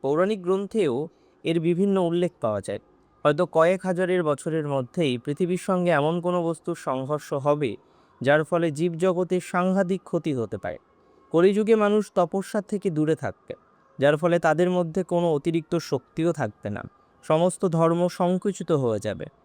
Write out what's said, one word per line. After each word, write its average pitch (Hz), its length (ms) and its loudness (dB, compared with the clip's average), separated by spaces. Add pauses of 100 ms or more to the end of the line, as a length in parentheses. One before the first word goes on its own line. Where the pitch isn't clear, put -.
পৌরাণিক 185 380 0
গ্রন্থেও 190 540 -2 (480)
এর 165 160 0
বিভিন্ন 175 420 0
উল্লেখ 175 380 0
পাওয়া 107 220 -4
যায়। 101 200 -8 (440)
হয়তো 147 220 4
কয়েক 170 380 4
হাজারের 180 380 0
বছরের 156 440 -2
মধ্যেই 139 500 -2
পৃথিবীর 170 440 -4
সঙ্গে 180 300 0
এমন 151 300 2
কোনো 180 200 0
বস্তুর 165 420 -4
সংঘর্ষ 135 460 -4 (140)
হবে, 147 280 0 (500)
যার 143 220 4
ফলে 170 280 0
জীবজগতের 175 760 -2
সাংঘাতিক 185 580 0
ক্ষতি 165 300 -4
হতে 113 240 -4
পারে। 90 200 -8 (560)
কলিযুগে 202 420 4
মানুষ 208 280 2 (120)
তপস্যা 190 460 0
থেকে 202 280 -6
দূরে 156 260 0
থাকবে, - 380 -10 (460)
যার 143 180 4
ফলে 170 220 2
তাদের 170 320 2
মধ্যে 180 320 0
কোনো 175 280 0
অতিরিক্ত 160 500 -2
শক্তিও 160 520 -2
থাকবে 110 360 -6
না। 101 140 -8 (400)
সমস্ত 170 460 0
ধর্ম 165 320 2 (100)
সংকুচিত 180 600 -2 (100)
হয়ে 110 180 0
যাবে। 101 260 -6 (200)